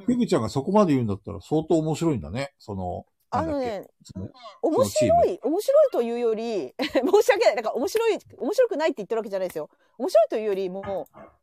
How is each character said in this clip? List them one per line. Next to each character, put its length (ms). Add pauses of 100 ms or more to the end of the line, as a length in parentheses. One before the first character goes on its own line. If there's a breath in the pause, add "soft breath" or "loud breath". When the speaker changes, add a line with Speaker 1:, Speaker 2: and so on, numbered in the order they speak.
Speaker 1:
ペ 100
グ 100
ち 100
ゃ 20
ん 40
が 60
そ 140
こ 100
ま 140
で 60
言 100
う 20
ん 20
だ 80
っ 80
た 100
ら 80
相 220
当 160
面 160
白 180
い 60
ん 20
だ 100
ね。 280
そ 160
の、 320 (240)
Speaker 2:
あ 120
の 160
ね、 120
Speaker 1:
な 80
ん 40
だ 60
っ 0
け、 60 (100)
そ 160
の、 80 (340 loud breath)
Speaker 2:
面 220
白 0
い、 260
Speaker 1:
そ 60
の 80
チ 80
ー 120
ム。 100
Speaker 2:
面 60
白 260
い 40
と 120
い 100
う 80
よ 140
り、 440
<laughs> 0
申 440
し 100
訳 140
な 60
い。 40
だ 60
か 80
ら 40
面 140
白 240
い、 60 (200)
面 140
白 160
く 80
な 100
い 40
っ 20
て 60
言 80
っ 20
て 80
る 40
わ 40
け 60
じ 40
ゃ 60
な 60
い 20
で 60
す 40
よ。 120 (280)
面 100
白 160
い 40
と 80
い 60
う 20
よ 100
り 140
も、 400 (340)